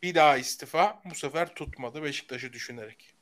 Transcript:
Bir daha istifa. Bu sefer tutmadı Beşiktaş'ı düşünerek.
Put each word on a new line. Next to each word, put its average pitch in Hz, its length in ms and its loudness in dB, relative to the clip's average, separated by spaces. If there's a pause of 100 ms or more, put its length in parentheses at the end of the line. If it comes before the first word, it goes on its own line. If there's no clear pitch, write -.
Bir 180 120 -4
daha 151 220 8
istifa. 156 680 -2
Bu 185 100 -14
sefer 156 400 -4
tutmadı 135 480 -10
Beşiktaş'ı 131 500 -8
düşünerek. 113 680 -16